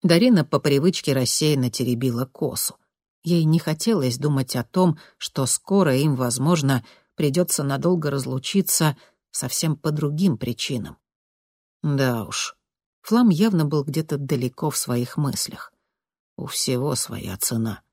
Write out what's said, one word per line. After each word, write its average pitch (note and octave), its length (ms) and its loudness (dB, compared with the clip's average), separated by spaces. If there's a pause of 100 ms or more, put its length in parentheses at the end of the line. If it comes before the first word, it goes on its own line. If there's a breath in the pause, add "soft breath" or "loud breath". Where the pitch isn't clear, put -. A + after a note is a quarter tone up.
Дарина F3+ 420 6
по - 140 0
привычке D3 540 0
рассеянно C3+ 580 0
теребила B2 540 -2
косу. - 520 -6 (520)
Ей E3+ 160 4
не D#3 140 4
хотелось D#3 600 0
думать C#3 380 0
о A#2+ 80 -2
том, - 340 2 (180 loud breath)
что - 300 -6
скоро F3 500 2
им, C#3+ 180 2
возможно, C3 720 0 (300 soft breath)
придется D#3+ 480 0
надолго C#3+ 480 0
разлучиться C#3 840 0 (340 soft breath)
совсем C#3+ 460 -4
по D#3 140 -4
другим D3+ 480 0
причинам. A#2+ 580 -6 (880)
Да C3 420 0
уж, - 320 -8 (460)
Флам A#3 260 4
явно F3+ 360 4
был D3 200 0
где-то D3+ 340 -4
далеко C3+ 520 -2
в - 60 -6
своих A#2+ 400 -4
мыслях. - 560 -4 (640)
У F3+ 100 -10
всего C3+ 480 -2
своя - 420 -8
цена. A2+ 460 -4 (100)